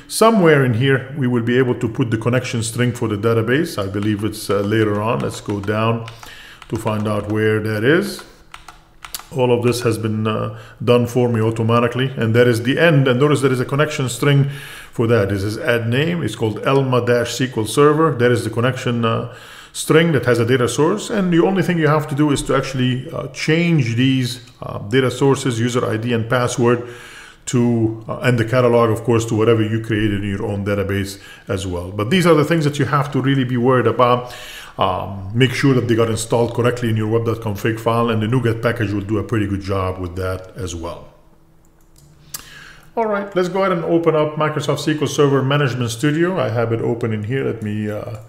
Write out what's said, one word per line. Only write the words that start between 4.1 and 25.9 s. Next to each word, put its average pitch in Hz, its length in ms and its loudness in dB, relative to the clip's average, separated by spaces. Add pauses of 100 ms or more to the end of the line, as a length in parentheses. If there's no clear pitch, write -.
it's, - 260 -6
uh, 101 100 0
later 104 400 0
on. 123 200 -2
Let's 110 200 -6
go 101 200 -6
down 110 480 -2 (600)
to - 80 -4
find 107 300 -4
out 104 240 -4
where 107 300 2
that 107 240 -4
is. 170 400 0 (1040)
All 123 260 0
of 117 60 -2
this 120 200 0
has 107 160 0
been, 107 280 -4
uh, 110 320 -4 (240)
done 120 240 4
for 123 220 0
me 113 120 0
automatically, 117 760 0
and 113 180 0
that 123 140 6
is 110 160 2
the 127 140 0
end. 147 280 4
And 123 140 2
notice 147 200 4
there 131 120 2
is 127 80 0
a 123 40 -2
connection 143 440 -2
string 139 400 2 (420)
for 117 160 -2
that. 110 220 4
This 98 160 -2
is 107 140 -4
add 117 300 -2
name. 156 340 0
It's 110 120 -6
called 110 300 -2
Elma 135 420 2
dash 120 340 0
S 127 120 -2
Q 110 100 -2
L 104 40 -4
Server. 151 520 4
That 120 140 4
is 110 100 2
the 110 80 -6
connection, 120 540 -2
uh, 117 280 -2 (400)
string 165 400 4
that 123 140 0
has 120 120 4
a 117 60 2
data 120 240 2
source, 160 400 0
and 185 240 0
the 165 80 4
only 190 220 2
thing 175 160 0
you 151 100 4
have 147 200 2
to 143 60 -6
do 151 160 2
is 135 120 0
to 135 120 -2
actually, 127 560 -2
uh, 139 180 -8
change 156 680 0
these, 131 460 0 (200)
uh, - 200 -10
data 120 300 0
sources, 131 500 2
user 120 260 0
I 107 100 -2